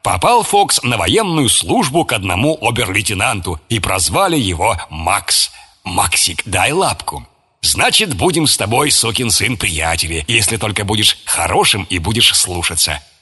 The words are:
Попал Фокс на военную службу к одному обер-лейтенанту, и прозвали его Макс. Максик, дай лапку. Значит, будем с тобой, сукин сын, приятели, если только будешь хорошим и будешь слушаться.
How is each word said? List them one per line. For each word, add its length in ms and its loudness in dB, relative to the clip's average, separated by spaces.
Попал 400 4
Фокс 400 2
на 140 0
военную 520 2
службу 560 2
к 80 -2
одному 480 0
обер-лейтенанту, 960 -2
и 100 0
прозвали 580 0
его 400 0
Макс. 580 -2
Максик, 600 -2
дай 280 0
лапку. 520 -2
Значит, 520 2
будем 320 2
с 100 2
тобой, 360 0
сукин 400 0
сын, 260 0
приятели, 720 -2
если 300 0
только 280 -2
будешь 400 0
хорошим 640 0
и 80 -2
будешь 380 0
слушаться. 640 -2